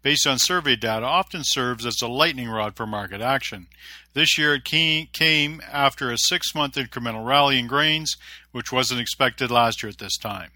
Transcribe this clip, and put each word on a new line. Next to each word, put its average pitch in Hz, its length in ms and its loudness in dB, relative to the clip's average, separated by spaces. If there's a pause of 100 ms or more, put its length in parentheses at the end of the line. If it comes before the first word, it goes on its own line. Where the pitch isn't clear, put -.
based 147 240 2
on 135 140 2
survey 151 360 2
data 110 300 -2
often 170 380 -2
serves 123 420 -2
as 113 160 -4
a 120 60 -4
lightning 131 420 0
rod 107 260 -2
for 113 120 -6
market 101 340 -6
action. 117 460 -2 (460)
This 151 240 2
year 151 180 4
it 131 100 -6
ca-, 160 480 0
came 156 480 2 (100)
after 139 400 0
a 120 60 -2
six-month 151 580 -2
incremental 117 500 -6
rally 139 320 6
in 120 100 0
grains, 156 500 0 (340)
which 123 180 -8
wasn't 127 300 0
expected 123 500 0
last 117 320 4
year 107 80 -8
at 101 100 -16
this 98 180 -6
time. 95 380 -8